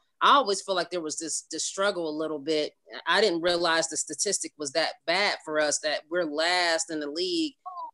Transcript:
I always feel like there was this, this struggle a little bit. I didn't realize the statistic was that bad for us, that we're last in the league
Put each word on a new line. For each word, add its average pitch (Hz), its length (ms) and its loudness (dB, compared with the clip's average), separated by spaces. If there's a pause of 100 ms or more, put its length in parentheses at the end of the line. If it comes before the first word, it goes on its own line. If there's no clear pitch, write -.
(220)
I 208 140 8
always 202 260 2
feel 196 140 -4
like 170 160 0
there 180 100 -4
was 151 160 -6
this, - 340 -6
this 160 140 -4
struggle 190 440 -2
a 151 80 -6
little 156 220 -4
bit. 151 340 -2 (320)
I 180 160 4
didn't 175 200 4
realize 170 480 2
the 151 80 -6
statistic 160 600 -4
was 147 140 -6
that 160 220 0 (120)
bad 175 380 2
for 156 160 -2
us, 147 200 2
that 147 300 -2
we're 175 140 0
last 165 680 0
in 156 100 -4
the 143 120 -6
league 165 440 -2 (380)